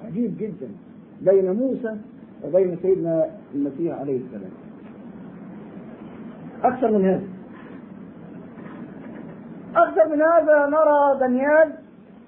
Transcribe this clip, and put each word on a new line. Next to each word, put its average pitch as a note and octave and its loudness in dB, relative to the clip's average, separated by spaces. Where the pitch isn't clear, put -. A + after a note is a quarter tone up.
عجيب G#3 -4
جدًا F3+ -8
بين F#3 4
موسى A3+ -2
وبين E3+ 2
سيدنا E3 2
المسيح C#3+ -4
عليه C3+ -4
السلام. G2 -14
أكثر A#3+ 0
من G3 4
هذا، F#3 2
أكثر D#4+ 4
من D4 4
هذا D#4 6
نرى C#4+ 4
دانيال، C#4 4